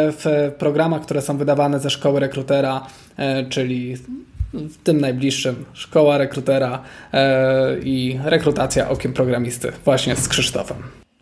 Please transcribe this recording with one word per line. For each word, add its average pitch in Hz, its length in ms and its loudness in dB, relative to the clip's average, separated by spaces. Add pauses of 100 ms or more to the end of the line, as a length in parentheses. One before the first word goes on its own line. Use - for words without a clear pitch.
(200)
w 147 380 0
programach, 156 440 0
które 147 200 -4
są 143 160 -4
wydawane 143 420 2
ze 139 100 -2
Szkoły 139 300 0
Rekrutera, 135 680 0 (320)
e, 135 280 -2
czyli 127 520 -4 (560)
w 156 240 -10
tym 156 240 2
najbliższym 131 720 -2
Szkoła 147 440 4
Rekrutera, 135 680 -2 (300)
e, 131 680 4
i 131 440 -2
Rekrutacja 151 680 2
okiem 131 240 -2
programisty 120 580 -2 (140)
właśnie 131 300 2
z - 120 0
Krzysztofem. - 500 -2 (440)